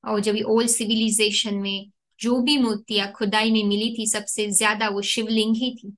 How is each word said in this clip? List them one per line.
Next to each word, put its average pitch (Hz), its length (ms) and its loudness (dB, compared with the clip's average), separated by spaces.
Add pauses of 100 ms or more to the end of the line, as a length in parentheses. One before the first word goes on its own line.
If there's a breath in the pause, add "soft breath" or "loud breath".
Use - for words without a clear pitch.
और 214 160 0
जब 208 160 0 (100)
ओल्ड 226 220 2
सिविलाइजेशन 220 840 0
में 196 360 -4 (300)
जो 240 200 0
भी 285 180 2
मूर्तियां 208 540 -2
खुदाई 220 400 0
में 214 120 2
मिली 214 340 0
थी, 220 80 -4
सबसे 214 440 -4
ज्यादा 214 380 2
वो 202 140 -2
शिवलिंग 220 540 0
ही 247 200 -2
थी। 202 200 -16